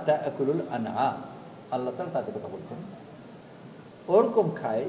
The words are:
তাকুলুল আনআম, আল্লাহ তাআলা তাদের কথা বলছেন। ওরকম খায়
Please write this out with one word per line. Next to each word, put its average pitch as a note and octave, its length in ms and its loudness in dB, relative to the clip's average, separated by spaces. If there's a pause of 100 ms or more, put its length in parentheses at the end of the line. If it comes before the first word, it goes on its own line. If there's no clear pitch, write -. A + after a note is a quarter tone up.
তাকুলুল D3 540 4 (100)
আনআম, A2+ 520 0 (480)
আল্লাহ B2+ 260 0
তাআলা - 160 -4
তাদের A#2 220 -2
কথা - 140 -6
বলছেন। - 300 -8 (1300)
ওরকম G#3+ 420 8
খায় A#2 380 0